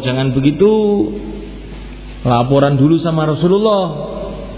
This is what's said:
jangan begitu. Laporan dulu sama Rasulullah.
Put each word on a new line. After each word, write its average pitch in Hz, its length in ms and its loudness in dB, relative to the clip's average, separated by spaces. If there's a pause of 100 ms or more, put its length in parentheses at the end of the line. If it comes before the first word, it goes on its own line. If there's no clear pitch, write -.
jangan 131 320 0
begitu. 151 340 4 (1500)
Laporan 135 560 2
dulu 156 240 4
sama 160 240 0
Rasulullah. 175 880 0 (460)